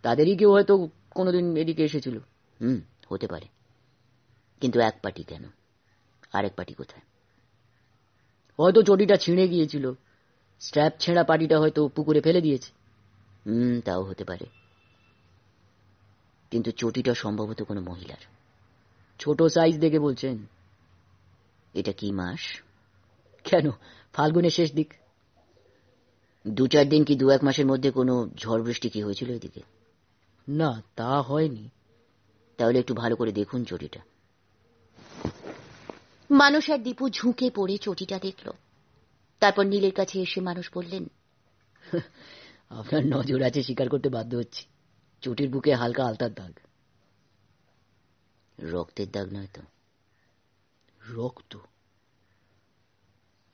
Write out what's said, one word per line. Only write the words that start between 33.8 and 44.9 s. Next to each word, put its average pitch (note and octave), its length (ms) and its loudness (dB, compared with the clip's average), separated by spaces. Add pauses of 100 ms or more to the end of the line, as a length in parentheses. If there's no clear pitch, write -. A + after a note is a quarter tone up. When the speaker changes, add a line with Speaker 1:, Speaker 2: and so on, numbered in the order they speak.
Speaker 3:
মানুষ C#4+ 400 6
আর C#4+ 80 2
দীপু B3 300 -6
ঝুঁকে B3 420 -2
পড়ে G3+ 280 -4
চটিটা F#3+ 400 -8
দেখল। F#3+ 320 -10 (920)
তারপর G3+ 220 4
নীলের G3 300 2
কাছে F#3+ 280 -4
এসে F#3 200 -6
মানুষ F3 340 -8
বললেন, F3+ 320 -10 (840)
Speaker 1:
<laughs> E3+ 80 -2 (720)
"আপনার B2+ 360 -2
নজর C3 360 -2
আছে B2+ 200 0
স্বীকার B2+ 260 -4
করতে C#3 200 -2
বাধ্য A#2+ 280 -6
হচ্ছি, - 300 -10 (540)